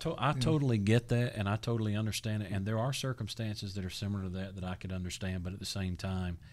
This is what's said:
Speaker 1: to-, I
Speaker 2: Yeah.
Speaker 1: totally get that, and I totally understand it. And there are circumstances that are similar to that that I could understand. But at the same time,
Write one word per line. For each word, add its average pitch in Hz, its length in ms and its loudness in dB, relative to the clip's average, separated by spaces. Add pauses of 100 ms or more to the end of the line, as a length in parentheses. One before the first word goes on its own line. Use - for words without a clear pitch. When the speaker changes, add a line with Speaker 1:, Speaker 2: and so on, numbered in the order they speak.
Speaker 1:
to-, - 180 -4
I 127 140 2
Speaker 2:
Yeah. 135 80 0
Speaker 1:
totally 139 380 4
get 107 300 6
that, 120 280 2
and 104 120 0
I 104 80 4
totally 110 400 0
understand 107 460 0
it. 92 100 -6
And 98 140 0
there 110 120 0
are 127 140 0
circumstances 110 840 -4
that 98 100 -2
are 92 60 -2
similar 101 340 -2
to 92 60 -2
that 95 260 -4
that 90 80 -6
I 90 100 -2
could 92 180 -6
understand. 92 520 -2
But 90 100 -4
at 95 60 -8
the 95 60 -6
same 92 300 -2
time, 92 420 -2 (140)